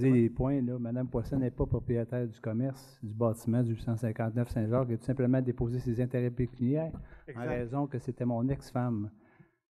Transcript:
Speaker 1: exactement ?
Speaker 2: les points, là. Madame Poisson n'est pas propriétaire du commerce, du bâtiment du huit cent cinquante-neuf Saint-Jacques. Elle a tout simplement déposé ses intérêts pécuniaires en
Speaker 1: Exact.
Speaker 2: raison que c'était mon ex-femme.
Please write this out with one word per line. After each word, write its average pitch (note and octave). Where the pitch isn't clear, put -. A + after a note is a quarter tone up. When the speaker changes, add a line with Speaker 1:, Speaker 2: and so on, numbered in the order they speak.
Speaker 1:
exactement ? B2
Speaker 2:
les A2+
points, C3
là. B2
Madame A#2+
Poisson B2
n'est B2+
pas C3+
propriétaire A#2+
du A2
commerce, B2+
du G#2+
bâtiment A#2
du A2+
huit A2
cent A#2
cinquante-neuf A2+
Saint-Jacques. A#2
Elle A#2
a A#2
tout -
simplement C3
déposé B2
ses A#2+
intérêts B2
pécuniaires C3
en -
Speaker 1:
Exact. A#2+
Speaker 2:
raison B2
que C#3
c'était A#2+
mon A#2+
ex-femme. B2